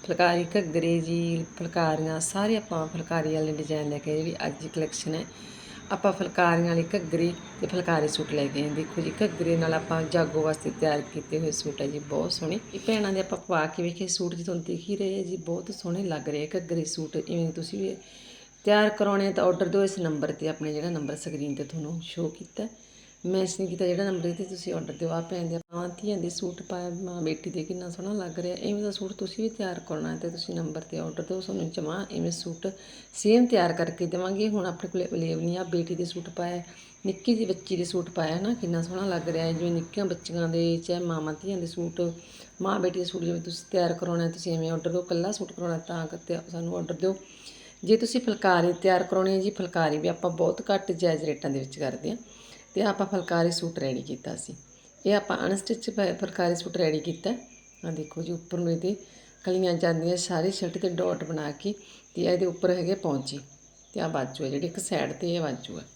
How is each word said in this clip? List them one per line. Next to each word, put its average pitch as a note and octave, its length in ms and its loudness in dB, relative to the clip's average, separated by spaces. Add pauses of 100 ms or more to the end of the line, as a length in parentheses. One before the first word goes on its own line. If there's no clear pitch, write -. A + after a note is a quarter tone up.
ਫੁਲਕਾਰੀ F3 420 4 (120)
ਘੱਗਰੇ E3+ 420 4
ਜੀ, E3 460 0 (120)
ਫੁਲਕਾਰੀਆਂ, D#3+ 600 2
ਸਾਰੇ G3+ 380 2
ਆਪਾਂ E3 300 -2
ਫੁਲਕਾਰੀ D#3+ 460 0
ਵਾਲੇ D#3 180 2
ਡਿਜ਼ਾਈਨ D3+ 380 -2
ਲੈ D3 80 -2
ਕੇ D3+ 140 -4
ਆਏ। D3+ 60 2
ਜਿਹੜੀ E3 180 -2 (120)
ਅੱਜ D3 140 -2
ਦੀ D#3+ 80 -8
ਕਲੈਕਸ਼ਨ D#3 460 -2
ਹੈ, E3 80 -4 (680)
ਆਪਾਂ G3 200 4
ਫੁਲਕਾਰੀਆਂ E3+ 560 4
ਵਾਲੇ E3 160 4 (120)
ਘੱਗਰੇ E3+ 380 2 (280)
ਤੇ D#3+ 60 0
ਫੁਲਕਾਰੀ E3+ 400 2
ਸੂਟ D3+ 260 -2
ਲੈ C#3+ 140 2
ਕੇ C#3 140 -2
ਆਏ। D3 80 0
ਦੇਖੋ D#3 320 -2
ਜੀ, E3 120 -2 (100)
ਘੱਗਰੇ E3+ 340 2
ਨਾਲ E3 160 4
ਆਪਾਂ D#3+ 300 0
ਜਾਗੋ D#3 380 2
ਵਾਸਤੇ D#3 380 0
ਤਿਆਰ D3 220 4 (120)
ਕੀਤੇ D#3 260 -2
ਹੋਏ D#3+ 120 2
ਸੂਟ D3 300 -4
ਹੈ C#3 60 0
ਜੀ, D3 120 -4
ਬਹੁਤ D3+ 320 -2
ਸੋਹਣੇ। E3 280 -2 (140)
ਇਹ G3 140 -6
ਭੈਣਾਂ G#3 260 2
ਦੇ F#3+ 60 2
ਆਪਾਂ F#3 180 -2
ਪਵਾ D#3+ 280 2
ਕੇ D#3+ 180 -4
ਵੇਖੇ F3 240 -2
ਸੂਟ F3 280 0
ਜੀ, E3+ 80 -6
ਤੁਹਾਨੂੰ F3 200 -2
ਦਿਖ F3 260 -6
ਹੀ G3 80 0
ਰਹੇ G3 220 0
ਆ G3 40 -2
ਜੀ, F3+ 140 -4
ਬਹੁਤ E3+ 340 -4
ਸੋਹਣੇ F3+ 320 -4
ਲੱਗ D#3 260 -2
ਰਹੇ D3 140 -2
ਆ D#3 140 -4
ਘੱਗਰੇ E3+ 280 -2
ਸੂਟ। D#3+ 300 -6
ਇਵੇਂ E3 360 0
ਤੁਸੀਂ E3+ 280 -6
ਵੀ F#3+ 160 -2 (680)
ਤਿਆਰ G#3 260 8
ਕਰਾਉਣੇ G3+ 380 4
ਆ G3 40 2
ਤਾਂ F#3 120 2
ਆਰਡਰ F3+ 240 4
ਦਿਓ G3 160 4
ਇਸ G3 160 0
ਨੰਬਰ D3+ 320 0
'ਤੇ, D3+ 160 -4
ਆਪਣੇ D3+ 260 -2
ਜਿਹੜਾ D#3 160 -2
ਨੰਬਰ D3+ 260 -2
ਸਕਰੀਨ D3 400 -4
'ਤੇ D3+ 80 -6
ਤੁਹਾਨੂੰ D#3+ 400 -6
ਸ਼ੋ E3+ 260 -4
ਕੀਤਾ। F#3+ 380 -8 (580)
ਮੈਂਸ਼ਨ F#3+ 400 0
ਕੀਤਾ F3+ 220 -2
ਜਿਹੜਾ F3+ 160 2
ਨੰਬਰ F3 280 0
'ਤੇ F3 120 -6
ਤੁਸੀਂ F3+ 300 -6
ਆਰਡਰ E3 200 -4
ਦਿਓ। E3 160 -4
ਆਹ E3 120 -2
ਭੈਣ E3+ 260 -4
ਦੇ E3 100 -2
ਮਾਵਾਂ E3+ 320 -6 (120)
ਧੀਆਂ G#3 160 -2
ਦੇ F3 120 -2
ਸੂਟ F3 320 -6
ਪਾਇਆ, F3+ 280 -6
ਮਾਂ F3 320 -6
ਬੇਟੀ D#3 280 -2
ਦੇ E3+ 140 -4
ਕਿੰਨਾ F3+ 260 -6
ਸੋਹਣਾ F#3 240 -6
ਲੱਗ F3+ 260 -4
ਰਿਹਾ। F3+ 160 -2
ਇਵੇਂ G#3 280 -2
ਦਾ G3+ 80 0
ਸੂਟ G3 220 -6
ਤੁਸੀਂ G3 300 -4
ਵੀ A3+ 60 2
ਤਿਆਰ F#3 300 -4
ਕਰਾਉਣਾ D#3+ 360 -4
ਤੇ E3+ 140 -4
ਤੁਸੀਂ E3+ 260 -6
ਨੰਬਰ D#3+ 260 -4
'ਤੇ E3 160 -8
ਆਰਡਰ D#3+ 260 -4
ਦਿਓ। F#3 180 -2
ਤੁਹਾਨੂੰ F#3 300 -2
ਜਮਾਂ E3+ 400 -4
ਇਵੇਂ E3+ 200 0
ਸੂਟ E3+ 360 -6 (480)
ਸੇਮ A#3 300 8
ਤਿਆਰ F3+ 280 4
ਕਰਕੇ E3 320 0
ਦੇਵਾਂਗੇ। F#3 440 0
ਹੁਣ G#3 160 0
ਆਪਣੇ F3+ 240 -4
ਕੋਲੇ F3+ 160 0
ਅਵੇਲੇਬਲ E3 360 -2
ਨਹੀਂ। E3+ 160 0
ਆਹ F#3 80 -2
ਬੇਟੀ E3+ 300 0
ਦੇ F3 100 -2
ਸੂਟ E3+ 240 -8
ਪਾਇਆ, F3 340 -4 (420)
ਨਿੱਕੀ G3 300 2
ਜਿਹੀ G#3+ 100 2
ਬੱਚੀ F#3 320 -2
ਦੇ F3 60 0
ਸੂਟ F3 260 -2
ਪਾਇਆ E3 300 0
ਨਾ, G#3 140 0
ਕਿੰਨਾ E3+ 280 0
ਸੋਹਣਾ F#3 240 -2
ਲੱਗ E3+ 240 0
ਰਿਹਾ E3 160 0
ਹੈ। E3 80 2
ਜਿਵੇਂ E3+ 180 0
ਨਿੱਕੀਆਂ E3+ 340 0
ਬੱਚੀਆਂ E3+ 420 -2
ਦੇ, E3 300 4
ਚਾਹੇ F3 220 -2
ਮਾਵਾਂ D#3+ 420 -2
ਧੀਆਂ F#3+ 160 -4
ਦੇ F3 100 -4
ਸੂਟ, E3+ 340 -4 (600)
ਮਾਂ G3 180 2
ਬੇਟੀ F3+ 200 2
ਦੇ F3 60 0
ਸੂਟ E3+ 180 -4
ਜਿਵੇਂ E3+ 180 0
ਤੁਸੀਂ E3 300 -8
ਤਿਆਰ E3+ 220 4
ਕਰਾਉਣਾ, E3+ 360 0
ਤੁਸੀਂ E3 240 -4
ਇਵੇਂ D#3+ 180 0
ਆਰਡਰ E3 200 0
ਦਿਓ। F3+ 100 2
ਇਕੱਲਾ F3+ 300 2
ਸੂਟ G#3 200 -4
ਕਰਾਉਣਾ E3+ 260 -2
ਤਾਂ E3 300 -4
ਕ-, E3 80 -8
ਤੇ E3+ 240 -4 (120)
ਸਾਨੂੰ E3+ 260 -4
ਆਰਡਰ E3+ 160 -2
ਦਿਓ। F#3 220 2 (680)
ਜੇ G#3+ 140 8
ਤੁਸੀਂ A#3+ 240 2
ਫੁਲਕਾਰੀ F3+ 520 4
ਤਿਆਰ F#3 300 6
ਕਰਾਉਣੀ F#3+ 300 2
ਹੈ F#3+ 60 4
ਜੀ, F#3+ 100 2
ਫੁਲਕਾਰੀ E3+ 480 0
ਵੀ D#3 100 0
ਆਪਾਂ F3 220 0
ਬਹੁਤ E3 320 2 (100)
ਘੱਟ G3 200 2
ਜਾਇਜ਼ E3 320 2
ਰੇਟਾਂ D3+ 260 -2
ਦੇ C3+ 100 0
ਵਿੱਚ C3+ 200 -8
ਕਰਦੇ D3 300 -4
ਹਾਂ। A#3 80 -4 (560)
ਤੇ G3 80 2
ਆਪਾਂ G3+ 240 2
ਫੁਲਕਾਰੀ F3 460 4
ਸੂਟ E3 280 -4
ਰੈਡੀ C3+ 220 -2
ਕੀਤਾ - 340 -8
ਸੀ। - 180 -10 (520)
ਇਹ G3+ 100 6
ਆਪਾਂ - 300 0
ਅਨਸਟਿਚ G3 440 0
ਫ-, F#3 300 0
ਫੁਲਕਾਰੀ F3 360 0
ਸੂਟ E3+ 220 -6
ਰੈਡੀ D#3 220 4
ਕੀਤਾ। E3 300 -4 (560)
ਆਹ E3 60 -4
ਦੇਖੋ D#3 300 -6
ਜੀ, E3 100 -4
ਉੱਪਰ E3+ 260 -6
ਨੂੰ F3 140 2
ਇਹਦੇ F3+ 240 0 (480)
ਕਲੀਆਂ F#3 300 4
ਜਾਂਦੀਆਂ, E3+ 440 2
ਸਾਰੀ F3 340 2
ਸ਼ਰਟ F3+ 260 -4
'ਤੇ F3+ 120 0
ਡਾਟ F3 340 0
ਬਣਾ D#3 280 -4
ਕੇ, G3+ 220 -4 (420)
ਤੇ F3 60 -2
ਇਹਦੇ F3+ 240 4
ਉੱਪਰ F3+ 240 2
ਹੈਗੇ F3+ 260 2
ਪੌਂਚੇ, C#3+ 440 -2 (540)
ਤੇ G#3 60 -4
ਆਹ E3 100 0
ਬਾਜੂ C#3+ 360 -2
ਹੈ C3 40 -2
ਜਿਹੜੀ C#3 180 -2
ਇੱਕ E3+ 120 -6
ਸਾਈਡ D3+ 340 0
'ਤੇ E3+ 220 -2
ਇਹ E3+ 60 0
ਬਾਜੂ A#2+ 380 -4
ਹੈ - 40 -12 (120)